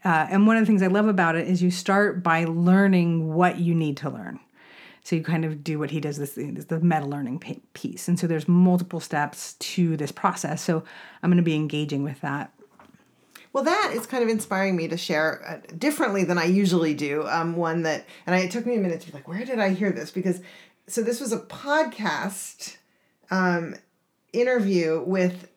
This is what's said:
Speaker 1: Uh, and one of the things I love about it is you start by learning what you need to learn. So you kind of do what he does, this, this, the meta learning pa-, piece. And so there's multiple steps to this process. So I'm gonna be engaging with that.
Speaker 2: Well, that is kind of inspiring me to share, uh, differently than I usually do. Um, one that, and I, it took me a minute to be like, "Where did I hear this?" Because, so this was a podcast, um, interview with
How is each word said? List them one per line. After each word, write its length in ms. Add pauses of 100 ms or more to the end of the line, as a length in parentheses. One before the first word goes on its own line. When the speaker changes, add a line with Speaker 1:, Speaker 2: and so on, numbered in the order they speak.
Speaker 1:
Uh, 260
and 160
one 120
of 40
the 40
things 160
I 60
love 200
about 280
it 120
is 140
you 80
start 520
by 220
learning 880
what 260
you 160
need 240
to 120
learn. 300 (640)
So 100
you 80
kind 220
of 180
do 160
what 140
he 80
does, 160
this, 160
this, 320
the 160
meta 260
learning 320
pa-, 220 (140)
piece. 340
And 100
so 80
there's 220
multiple 500
steps 600
to 360
this 140
process. 500
So 220 (400)
I'm 80
gonna 120
be 120
engaging 480
with 200
that. 280 (1000)
Speaker 2:
Well, 100
that 320
is 100
kind 200
of 40
inspiring 460
me 140
to 80
share, 500
uh, 120 (200)
differently 460
than 140
I 80
usually 460
do. 360
Um, 260
one 300
that, 200 (220)
and 80
I, 60
it 100
took 160
me 80
a 60
minute 220
to 40
be 60
like, 160
"Where 160
did 160
I 100
hear 220
this?" 180
Because, 300 (480)
so 140
this 180
was 120
a 60
podcast, 1400 (540)
um, 460 (560)
interview 720
with 400 (100)